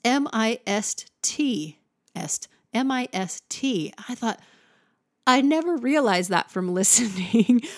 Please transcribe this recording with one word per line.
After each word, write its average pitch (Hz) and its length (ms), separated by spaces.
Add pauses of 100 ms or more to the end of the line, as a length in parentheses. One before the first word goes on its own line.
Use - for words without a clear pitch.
M 277 300
I 220 340
S 202 280 (260)
T, 185 580 (360)
est, - 320 (260)
M 262 180
I 254 220
S 190 360
T. 214 440 (140)
I 247 80
thought, 226 240 (880)
I 254 160
never 320 340
realized 240 540
that 180 200
from 185 200
<laughs> 180 40
listening, 202 880 (160)